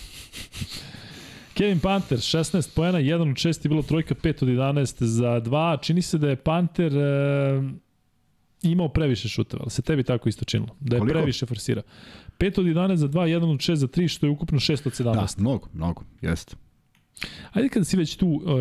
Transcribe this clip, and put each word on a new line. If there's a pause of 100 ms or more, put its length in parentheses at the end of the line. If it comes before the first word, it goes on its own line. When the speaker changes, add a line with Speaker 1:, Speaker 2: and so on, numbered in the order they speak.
(1500)
Speaker 1:
Kevin
Panter,
šesnaest
poena,
jedan
od
šest
je
bilo
trojka,
pet
od
jedanaest
za
dva.
Čini
se
da
je
Panter,
e, (1000)
imao
previše
šuteva,
ali
se
tebi
tako
isto
činilo,
da
je
Speaker 2:
Koliko?
Speaker 1:
previše
forsirao. (560)
Pet
od
jedanaest
za
dva,
jedan
od
šest
za
tri,
što
je
ukupno
šest
od
sedamnaest.
Speaker 2:
Da,
mnogo,
mnogo, (180)
jeste. (960)
Speaker 1:
Ajde
kad
si
već
tu, (180)